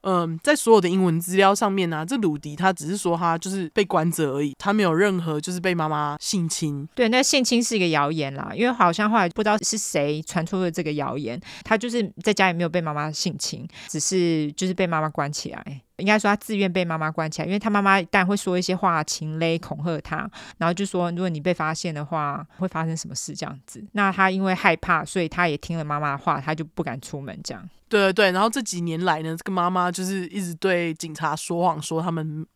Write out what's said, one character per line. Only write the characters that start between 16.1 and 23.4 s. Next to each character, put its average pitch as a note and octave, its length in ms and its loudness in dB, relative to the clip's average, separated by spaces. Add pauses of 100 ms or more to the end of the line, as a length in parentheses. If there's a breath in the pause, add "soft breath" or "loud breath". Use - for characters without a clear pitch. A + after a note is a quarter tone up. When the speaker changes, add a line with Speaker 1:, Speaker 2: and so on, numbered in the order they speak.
Speaker 2:
说 G#3 120 2
他 G3+ 60 4
自 G#3+ 200 -4
愿 G3 160 2
被 F3+ 140 2
妈 E3 120 -4
妈 D#3 140 -2
关 D#3 180 -2
起 D#3 120 -6
来， D3+ 40 -4
因 E3+ 60 -2
为 G3+ 80 0
他 A3 100 -2
妈 G#3 120 2
妈 G3 220 4
当 F#3+ 180 2
然 F3+ 40 2
会 G3+ 100 2
说 F3+ 220 0
一 F3+ 40 0
些 F3+ 140 0
话， E3+ 280 2
情 D#3 360 -6
勒 E3 200 2
恐 - 240 -10
吓 D#3+ 180 -2
他， - 280 -6 (280 loud breath)
然 E3 120 0
后 F3 40 2
就 G3 120 -4
说 F3 260 0
如 F3 60 -4
果 F#3 120 -2
你 D#3 100 -4
被 F3 140 2
发 D#3 200 -2
现 D#3+ 200 -6
的 D3 100 -6
话， D3 420 -4 (120)
会 F#3 100 -2
发 E3 180 -4
生 D#3+ 100 -2
什 D#3+ 120 -8
么 D#3 60 -12
事 D3+ 200 -8
这 - 120 -8